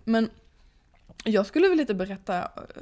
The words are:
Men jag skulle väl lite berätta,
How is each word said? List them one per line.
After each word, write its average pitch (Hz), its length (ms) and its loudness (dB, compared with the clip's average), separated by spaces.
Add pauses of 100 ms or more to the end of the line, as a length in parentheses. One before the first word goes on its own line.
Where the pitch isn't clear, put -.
Men 226 260 2 (920)
jag 208 220 2
skulle 359 220 2
väl 359 100 4
lite 269 160 0
berätta, 190 580 -6 (300)